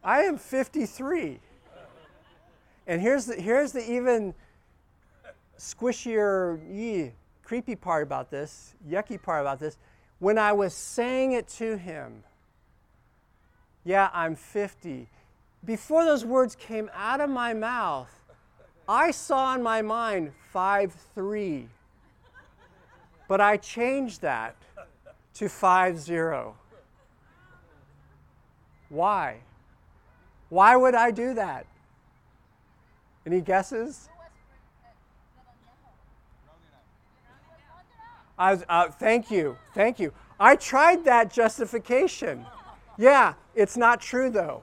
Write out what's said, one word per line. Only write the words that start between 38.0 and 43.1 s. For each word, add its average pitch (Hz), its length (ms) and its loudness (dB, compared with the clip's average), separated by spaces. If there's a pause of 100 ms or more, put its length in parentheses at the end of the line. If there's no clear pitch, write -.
I 190 140 2
was, 180 180 -2
uh, 175 200 2
thank 226 420 -2
you. 151 260 -2 (160)
Thank 220 260 0
you. 165 140 -4 (260)
I 233 160 10
tried 330 500 4
that 233 280 4
justification. 226 1120 -2 (540)
Yeah, 240 340 8 (220)